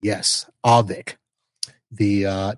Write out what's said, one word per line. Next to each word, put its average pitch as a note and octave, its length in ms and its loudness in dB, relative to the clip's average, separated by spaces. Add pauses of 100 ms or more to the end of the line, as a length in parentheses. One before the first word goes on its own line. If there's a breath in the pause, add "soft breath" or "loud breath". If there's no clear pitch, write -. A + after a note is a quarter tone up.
Yes, - 460 -4 (180)
Auvik, A#2+ 520 2 (720 loud breath)
the, G2+ 360 0
uh, G2 320 -4